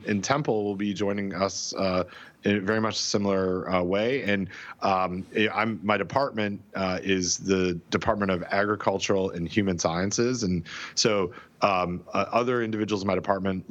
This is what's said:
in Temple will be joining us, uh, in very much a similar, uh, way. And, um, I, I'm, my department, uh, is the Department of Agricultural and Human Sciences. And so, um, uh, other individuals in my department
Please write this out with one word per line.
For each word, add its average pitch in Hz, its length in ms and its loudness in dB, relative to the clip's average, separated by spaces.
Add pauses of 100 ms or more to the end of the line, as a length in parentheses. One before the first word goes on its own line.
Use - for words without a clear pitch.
in 104 160 0
Temple 139 420 0
will 101 120 -2
be 101 180 -2
joining 101 400 -2
us, - 400 -2
uh, 92 300 0 (440)
in 101 180 4
very 110 140 2
much 107 160 0
a - 80 -2
similar, 95 680 0
uh, 90 140 2
way. 107 400 0
And, 98 240 0 (340)
um, 92 440 0 (100)
I, 107 140 4
I'm, 104 340 0
my 104 140 2
department, 104 640 -2 (140)
uh, 92 280 0
is 92 340 0
the 92 360 2 (160)
Department 104 420 0
of 87 120 0
Agricultural 98 880 0
and 85 160 -4
Human 95 300 2
Sciences. 101 680 0
And 90 200 0 (320)
so, 101 360 2 (300)
um, 90 420 2 (100)
uh, 98 180 2
other 120 300 2
individuals 107 400 0
in 98 60 -4
my 95 80 2
department 95 560 0